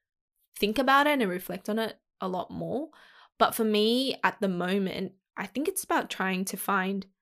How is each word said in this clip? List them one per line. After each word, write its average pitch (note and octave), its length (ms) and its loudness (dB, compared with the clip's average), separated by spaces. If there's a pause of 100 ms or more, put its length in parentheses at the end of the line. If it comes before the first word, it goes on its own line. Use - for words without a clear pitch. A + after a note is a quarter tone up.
(580)
think G#3+ 200 2
about C#4 280 6
it D4 140 4
and G3 100 2
reflect F3+ 380 -6
on G#3+ 100 -2
it A3+ 200 -4 (240)
a F#3+ 60 -4
lot F#3 220 -6
more. F3+ 380 -6 (500)
But - 160 4
for A3+ 100 0
me A3 600 2
at F#3 160 0
the G3 80 0
moment, F#3 640 -2 (240)
I F3+ 100 -6
think D4 220 -4
it's - 160 -6
about E4 240 0
trying F#3+ 380 -2
to - 100 -8
find F#3+ 480 -2 (180)